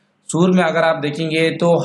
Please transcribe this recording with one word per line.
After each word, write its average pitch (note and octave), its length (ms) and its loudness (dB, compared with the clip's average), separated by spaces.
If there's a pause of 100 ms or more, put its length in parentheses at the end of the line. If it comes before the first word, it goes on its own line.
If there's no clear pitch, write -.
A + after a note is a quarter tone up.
(280)
सूर्य F#3 280 2
में F3+ 80 2
अगर D#3+ 180 0
आप D#3+ 140 2
देखेंगे D#3 560 -2
तो E3+ 320 0